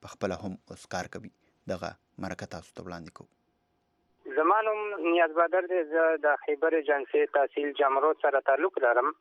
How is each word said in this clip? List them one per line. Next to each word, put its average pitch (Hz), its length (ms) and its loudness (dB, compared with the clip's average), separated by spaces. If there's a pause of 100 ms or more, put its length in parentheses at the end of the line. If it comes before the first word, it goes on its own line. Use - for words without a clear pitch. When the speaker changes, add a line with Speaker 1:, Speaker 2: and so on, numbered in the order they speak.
Speaker 1:
پخپله - 400 -6
هم 95 100 -8 (220)
اوس - 80 -20 (120)
کار 90 200 -6
کوي. 90 160 -14 (420)
دغه 87 180 -6 (340)
مرکه 95 300 -10
تاسو 85 200 -16
ته - 80 -16
وړاندې 87 340 -14
کوو. - 160 -20 (1040)
Speaker 2:
زما 165 300 4
نوم 214 140 -2 (260)
نیاز 170 320 2
بادر 170 340 0
دی. 185 80 2 (120)
زه 160 100 2 (240)
د 147 160 4
خیبر 156 380 0
ایجنسۍ 143 420 0 (160)
تحصیل 143 320 0 (120)
جمرود 139 440 2
سره 139 240 2
تعلق 143 360 0
لرم. 123 340 4